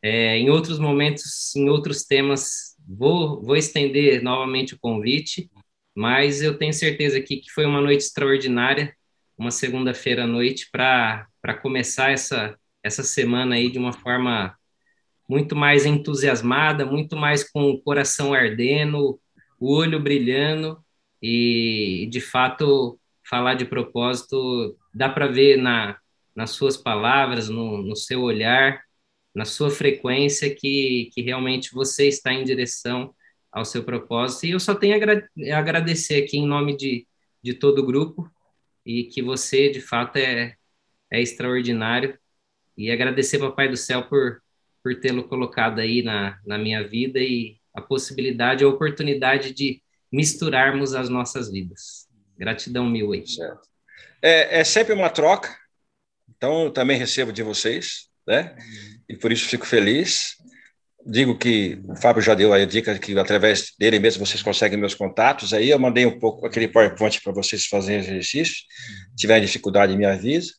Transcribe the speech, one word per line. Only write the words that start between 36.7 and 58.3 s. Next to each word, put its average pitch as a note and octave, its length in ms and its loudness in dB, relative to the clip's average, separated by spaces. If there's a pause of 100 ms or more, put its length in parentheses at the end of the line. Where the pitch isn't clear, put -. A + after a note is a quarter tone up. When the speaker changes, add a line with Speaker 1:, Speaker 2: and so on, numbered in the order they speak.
Speaker 1:
de, C3+ 320 -4 (340)
de B2 120 -6
todo C#3 260 4
o C3+ 60 2
grupo D3+ 440 -2 (560)
e A#2+ 200 -4
que - 160 -10
você, C3+ 480 0
de C3+ 100 -6
fato, A#2+ 380 -4
é, A#2+ 380 -2 (560)
é A2+ 100 0
extraordinário. B2 960 -2 (600)
E G#2+ 140 -4
agradecer, C3 480 0
Papai C3+ 300 -2
do B2+ 80 -4
Céu, B2+ 300 -4
por, B2+ 340 0 (420)
por B2+ 160 -6
tê-lo B2 280 -2
colocado A#2 520 -2
aí A2+ 220 0
na, G2+ 440 -4
na G#2 120 -6
minha G#2+ 280 -4
vida B2+ 340 -2
e A#2+ 380 -4 (160)
a A#2+ 80 -12
possibilidade, C3 840 -2
a C#3 40 8
oportunidade C#3 840 0
de C3+ 280 -4 (300)
misturarmos C#3 840 0
as B2+ 140 -4
nossas B2 420 -4
vidas. F#2+ 580 -12 (300)
Gratidão A#2 480 -4
mil G#2+ 280 -2
aí. - 120 -8
Speaker 2:
Certo. - 360 -10 (600)
É, E3 380 4
é D#3+ 40 4
sempre A3 300 2
uma F#3 160 2
troca, E3 460 2 (720)
então D#3 380 -2
eu D3 60 -2
também C3 260 2
recebo A#2+ 340 -2
de G#2 120 -8
vocês, - 640 -4 (180)
né? D#3 300 0